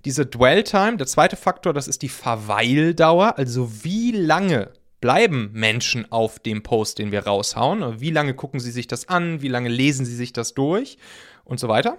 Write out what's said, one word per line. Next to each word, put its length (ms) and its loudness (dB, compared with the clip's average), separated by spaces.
Diese 220 -2
Dwell 360 6
Time, 340 2
der 100 -4
zweite 300 2
Faktor, 360 -2
das 140 -4
ist 160 -6
die 60 -6
Verweildauer. 1300 2
Also 480 -4
wie 280 -2
lange 640 0
bleiben 540 2
Menschen 580 -2
auf 260 0
dem 240 -6
Post, 380 -2
den 120 -4
wir 140 -2
raushauen? 760 -2
Wie 120 -4
lange 240 0
gucken 240 -8
sie 100 -8
sich 160 -8
das 240 -10
an? 320 -2
Wie 60 -6
lange 220 -2
lesen 360 0
sie 100 -8
sich 180 -8
das 200 -6
durch? 460 -2
Und 140 -8
so 80 -6
weiter. 320 0